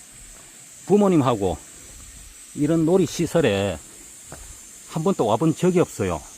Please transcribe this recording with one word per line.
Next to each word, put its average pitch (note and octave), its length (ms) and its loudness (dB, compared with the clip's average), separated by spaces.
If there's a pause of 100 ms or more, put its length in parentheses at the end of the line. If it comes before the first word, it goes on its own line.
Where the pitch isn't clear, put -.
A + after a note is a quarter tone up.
(840)
부모님하고 C3+ 720 2 (1000)
이런 D#3 300 0
놀이 F3 220 2
시설에 G2+ 720 -2 (1120)
한 D#3+ 140 -6
번도 F3+ 200 0
와본 A#2 320 0
적이 F3+ 240 2
없어요. F2+ 400 -2 (180)